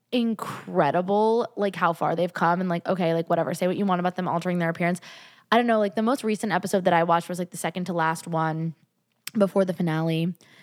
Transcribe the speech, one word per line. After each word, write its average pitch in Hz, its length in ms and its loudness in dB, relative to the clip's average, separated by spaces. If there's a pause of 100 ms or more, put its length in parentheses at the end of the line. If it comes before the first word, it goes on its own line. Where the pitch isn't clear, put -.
(120)
incredible, 202 1400 0
like, 196 220 -2
how 170 160 2
far 165 240 -2
they've 175 160 -2
come 175 260 2
and, 185 80 -2
like, 170 180 -4
okay, 170 280 0
like, 165 160 -2
whatever, 165 240 0
say 180 140 -2
what 185 100 -2
you 202 80 0
want 180 160 0
about 180 160 -2
them 180 100 -4
altering 175 320 -2
their 165 100 0
appearance. 175 300 -2 (500)
I 214 60 4
don't 240 100 4
know, 226 140 2
like, 202 160 0
the 226 60 0
most 240 240 0
recent 214 260 -2
episode 185 320 0
that 180 100 4
I 165 100 4
watched 170 260 2
was, 180 100 -6
like, 180 120 -6
the 165 60 -12
second 175 280 -6
to 180 80 -6
last 165 340 -2
one 160 480 -2 (580)
before 196 300 2
the 185 100 0
finale. 165 600 0 (300)